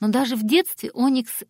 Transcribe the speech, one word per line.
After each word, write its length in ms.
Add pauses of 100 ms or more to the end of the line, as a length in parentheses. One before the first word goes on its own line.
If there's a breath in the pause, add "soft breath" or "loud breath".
Но 80
даже 280
в 80
детстве 480
Оникс 580